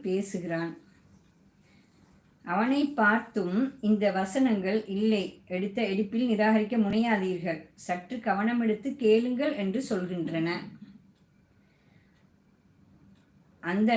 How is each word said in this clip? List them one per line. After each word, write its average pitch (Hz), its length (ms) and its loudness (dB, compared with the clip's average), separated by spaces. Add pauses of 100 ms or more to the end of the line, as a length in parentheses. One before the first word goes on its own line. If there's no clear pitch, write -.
பேசுகிறான். 175 680 -4 (1700)
அவனை 233 340 0 (200)
பார்த்தும் 208 580 2 (300)
இந்த 208 240 4
வசனங்கள், 202 760 0
"இல்லை, 202 380 0 (320)
எடுத்த 196 240 -4 (120)
எடுப்பில் 226 400 -2
நிராகரிக்க 214 460 2
முனையாதீர்கள், 196 840 0 (160)
சற்று 180 420 -6
கவனமெடுத்து 220 720 0 (140)
கேளுங்கள்" 226 580 4
என்று 190 280 -2
சொல்கின்றன. 170 600 -2 (3250)
அந்த 202 340 2